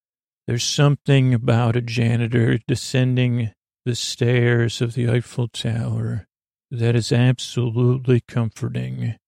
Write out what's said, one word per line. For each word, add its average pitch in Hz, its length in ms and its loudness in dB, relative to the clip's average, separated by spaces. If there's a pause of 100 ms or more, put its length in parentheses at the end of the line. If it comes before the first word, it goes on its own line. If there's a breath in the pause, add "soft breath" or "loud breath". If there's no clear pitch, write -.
(480)
There's 120 180 -2
something 139 680 2
about 117 420 2
a 123 60 0
janitor 117 840 0
descending 123 880 0 (320)
the 123 100 -2
stairs 120 840 0
of 117 140 -2
the 120 140 -2
Eiffel 120 380 -2
Tower 113 800 -6 (460)
that 117 240 0
is 113 160 -2
absolutely 123 1120 2
comforting. 123 880 -6 (120)